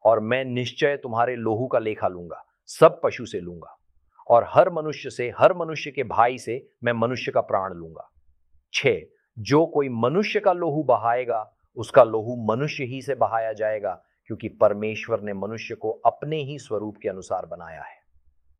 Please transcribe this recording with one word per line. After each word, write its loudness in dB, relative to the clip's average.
"और 6
मैं -2
निश्चय -2
तुम्हारे -2
लोहू -2
का 0
लेखा -2
लूंगा, -10
सब 6
पशु -2
से -8
लूंगा, -14
और 6
हर 6
मनुष्य -6
से, -6
हर 6
मनुष्य -8
के -4
भाई 2
से -8
मैं 2
मनुष्य -2
का 2
प्राण -2
लूंगा।" -16
छह, 2
"जो 4
कोई 0
मनुष्य 0
का 4
लोहू -2
बहाएगा, 0
उसका 6
लोहू 0
मनुष्य -4
ही -8
से -4
बहाया 0
जाएगा, -4
क्योंकि -8
परमेश्वर 0
ने -8
मनुष्य -8
को -4
अपने -2
ही -8
स्वरूप -6
के -4
अनुसार -6
बनाया -14
है।" -18